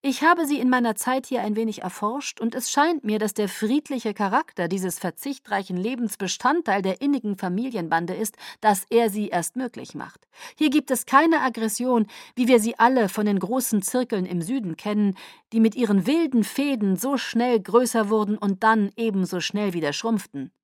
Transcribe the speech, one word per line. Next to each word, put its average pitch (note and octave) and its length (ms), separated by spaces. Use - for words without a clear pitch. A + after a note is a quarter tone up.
Ich C4+ 220
habe E4 240
sie C#4 140
in B3+ 100
meiner A#3+ 240
Zeit C4 320
hier B3 140
ein G#3+ 160
wenig A3 260
erforscht, G#3+ 580
und A3+ 140
es - 160
scheint D#4 320
mir, G#3+ 160
dass G#3 160
der G#3 140
friedliche A#3 680
Charakter G3+ 540
dieses F#3 320
verzichtreichen G3 760
Lebens A3+ 400
Bestandteil G#3+ 680
der F#3+ 180
innigen B3+ 360
Familienbande F3+ 800
ist, - 220
dass G3+ 300
er A#3 200
sie G#3 160
erst F3 300
möglich B3 400
macht. - 320
Hier D4+ 140
gibt D4 220
es A#3+ 120
keine D#4 360
Aggression, A3+ 680
wie A#3+ 100
wir A#3+ 140
sie A3+ 180
alle A#3 300
von G#3 180
den G3+ 140
großen G#3+ 420
Zirkeln A#3+ 420
im F3 160
Süden F#3 360
kennen, G#3 400
die A3+ 60
mit A3 160
ihren G3+ 320
wilden C4+ 380
Fäden A3+ 500
so C4 220
schnell A#3 420
größer A3+ 500
wurden G#3+ 300
und G3 240
dann A3 320
ebenso F#3+ 460
schnell G3+ 320
wieder D#3 200
schrumpften. F#3 600